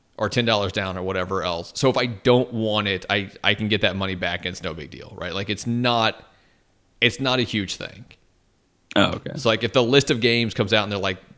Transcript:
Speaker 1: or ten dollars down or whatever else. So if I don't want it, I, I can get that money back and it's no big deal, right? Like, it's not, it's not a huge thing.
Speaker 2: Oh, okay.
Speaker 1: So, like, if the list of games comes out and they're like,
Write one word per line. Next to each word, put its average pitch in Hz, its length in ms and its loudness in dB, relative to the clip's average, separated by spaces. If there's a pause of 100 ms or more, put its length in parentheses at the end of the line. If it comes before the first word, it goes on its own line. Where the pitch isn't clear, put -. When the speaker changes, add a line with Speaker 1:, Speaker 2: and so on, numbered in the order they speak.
(180)
Speaker 1:
or 107 120 -2
ten 120 160 2
dollars 104 260 2
down 95 260 -4
or 90 60 -6
whatever 92 400 -2
else. 87 320 -4
So 135 140 4
if 123 80 2
I 127 80 2
don't 123 480 2
want 107 340 0
it, 95 220 -2
I, 98 200 0 (140)
I 101 120 4
can 107 120 -2
get 104 140 2
that 95 160 2
money 95 180 -4
back 87 300 -4
and 90 80 -6
it's - 100 -12
no 85 100 -6
big 76 160 -12
deal, - 300 -18
right? 87 140 -8
Like, 98 160 -6
it's 104 180 -4
not, 117 560 0 (800)
it's 117 180 4
not 127 200 0
a 123 40 0
huge 101 320 -4
thing. 95 300 -12 (920)
Speaker 2:
Oh, 98 200 4
okay. - 200 -10
Speaker 1:
So, 120 140 0
like, 113 140 0
if 113 100 -4
the 127 100 4
list 135 260 4
of 123 120 0
games 117 320 2
comes 101 180 0
out 107 120 4
and 101 80 -6
they're 101 60 -2
like, 95 200 -2 (200)